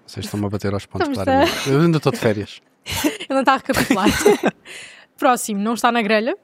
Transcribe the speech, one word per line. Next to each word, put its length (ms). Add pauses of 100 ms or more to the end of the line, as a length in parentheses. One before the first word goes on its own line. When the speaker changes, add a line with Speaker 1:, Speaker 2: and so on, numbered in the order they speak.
Speaker 1:
Vocês 200
estão-me 200
a 40
bater 240
aos 120
pontos, 220
Speaker 2:
Estamos 160
Speaker 1:
claramente. 440
Speaker 2:
a 40
Speaker 1:
Eu 80
ainda 180
estou 140
de 60
férias. 420 (140)
Speaker 3:
<laughs> 100 (200)
Ele 260
não 100
está 140
a 20
recapitular. 520 (540)
<laughs> 540
Próximo, 440
não 140
está 180
na 100
grelha. 420